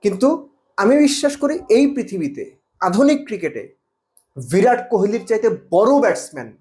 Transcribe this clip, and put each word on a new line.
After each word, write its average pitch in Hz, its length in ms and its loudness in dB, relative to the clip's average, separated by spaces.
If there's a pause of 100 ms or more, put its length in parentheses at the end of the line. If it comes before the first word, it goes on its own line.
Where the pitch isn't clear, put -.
কিন্তু 254 460 0 (280)
আমি 226 220 2
বিশ্বাস 285 380 0
করি 294 220 -4 (100)
এই 277 260 4
পৃথিবীতে 175 600 -8 (240)
আধুনিক 277 460 2
ক্রিকেটে 160 560 -10 (680)
বিরাট 240 400 2
কোহলির 208 360 0
চাইতে 220 220 0 (220)
বড় 226 300 4
ব্যাটসম্যান 143 600 -4